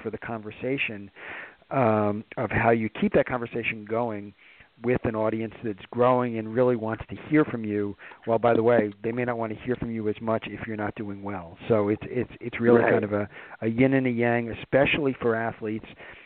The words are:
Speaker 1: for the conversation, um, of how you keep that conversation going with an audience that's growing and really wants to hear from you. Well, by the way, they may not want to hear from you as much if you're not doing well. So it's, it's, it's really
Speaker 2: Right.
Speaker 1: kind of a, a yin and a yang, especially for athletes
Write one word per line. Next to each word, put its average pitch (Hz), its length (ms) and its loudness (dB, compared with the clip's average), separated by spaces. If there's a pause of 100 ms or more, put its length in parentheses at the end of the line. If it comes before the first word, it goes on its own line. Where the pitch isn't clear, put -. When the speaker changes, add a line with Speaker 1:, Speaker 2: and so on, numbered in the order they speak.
Speaker 1:
for 113 80 -8
the 104 80 -6
conversation, 110 920 -6 (580)
um, 110 540 2 (140)
of 113 120 -2
how 113 220 4
you 113 180 2
keep - 240 -2
that 143 140 4
conversation 113 580 -6
going 104 480 -4 (500)
with 123 200 2
an 117 120 -2
audience 110 380 -2 (100)
that's 107 280 -6
growing 123 480 4
and 110 120 -6
really 123 240 4
wants 110 360 -4
to 101 40 -10 (140)
hear 151 160 6
from 117 180 -6
you. 104 320 -2 (300)
Well, 113 140 2
by 113 160 4
the 113 80 4
way, 113 280 4 (120)
they 113 80 -4
may 123 140 -2
not 120 120 -4
want 113 160 -4
to 107 60 -10
hear 123 160 -4
from 117 160 -6
you 110 180 -4
as 104 100 -4
much 113 280 -2
if 104 180 -12
you're 110 100 -8
not 104 200 -4
doing 101 260 -10
well. 92 460 -10
So 104 220 4
it's, 107 180 0
it's, 123 240 -4 (100)
it's 120 180 -8
really 117 220 8
Speaker 2:
Right. 113 120 4
Speaker 1:
kind 110 100 2
of 104 100 -4
a, 104 160 -2 (320)
a 113 60 -2
yin 127 260 2
and 131 140 2
a - 20 0
yang, 117 400 0
especially 135 720 0
for 117 140 2
athletes 110 500 -6 (400)